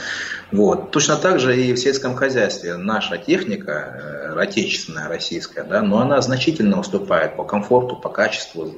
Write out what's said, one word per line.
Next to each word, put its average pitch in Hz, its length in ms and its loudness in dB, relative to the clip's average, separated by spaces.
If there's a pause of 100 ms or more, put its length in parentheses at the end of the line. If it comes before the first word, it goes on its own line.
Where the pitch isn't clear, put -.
(520)
Вот. 196 400 4
Точно 180 240 2
так 170 240 4
же 127 200 4
и 123 140 4
в 120 40 0
сельском 135 380 0
хозяйстве 127 600 0
наша 98 420 -2
техника, 104 540 -2 (640)
э, 85 40 -2
отечественная, 85 680 -4
российская, 82 560 -6
да, 92 180 0
но 104 180 2
она 135 220 4
значительно 120 580 2
уступает 92 580 0
по 87 80 -4
комфорту, 123 500 2
по - 140 -6
качеству, 85 560 -2 (120)